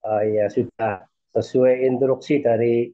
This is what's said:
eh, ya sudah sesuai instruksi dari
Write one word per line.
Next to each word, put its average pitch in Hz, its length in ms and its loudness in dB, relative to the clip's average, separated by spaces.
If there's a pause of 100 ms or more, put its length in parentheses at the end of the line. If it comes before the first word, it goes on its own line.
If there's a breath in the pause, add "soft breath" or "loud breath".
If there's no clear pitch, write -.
eh, 107 200 -2 (120)
ya 104 160 0
sudah 107 540 -4 (260)
sesuai 127 560 2
instruksi 131 560 0
dari 117 500 0